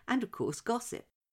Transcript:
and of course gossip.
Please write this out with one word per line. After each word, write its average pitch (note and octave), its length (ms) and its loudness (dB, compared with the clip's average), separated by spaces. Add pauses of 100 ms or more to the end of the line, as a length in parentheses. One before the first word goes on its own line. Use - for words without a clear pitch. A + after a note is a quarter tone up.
and B3+ 160 4
of - 80 -6
course - 280 0
gossip. - 440 -2 (280)